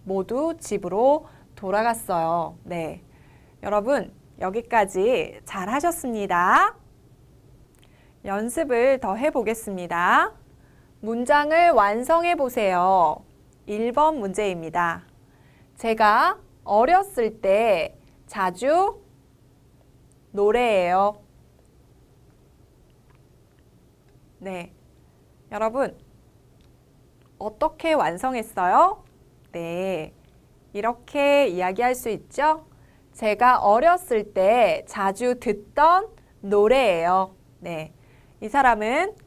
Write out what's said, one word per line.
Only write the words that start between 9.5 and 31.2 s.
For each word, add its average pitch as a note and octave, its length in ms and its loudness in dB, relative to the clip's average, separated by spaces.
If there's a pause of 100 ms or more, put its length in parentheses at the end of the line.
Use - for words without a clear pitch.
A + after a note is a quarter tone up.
문장을 D4 720 2
완성해 C4 640 2
보세요. F#3+ 880 0 (440)
일 A3+ 260 -4
번 D4+ 260 2
문제입니다. F3 840 -4 (720)
제가 A3+ 600 2 (260)
어렸을 A#3+ 800 0
때 G3 540 0 (320)
자주 B3+ 720 -2 (1300)
노래해요. G3+ 920 0 (3250)
네. F3+ 340 -12 (800)
여러분, A3 460 -4 (1400)
어떻게 D#4 540 -4
완성했어요? A3+ 1120 0 (480)
네. E3+ 600 -6 (580)
이렇게 C#4 760 0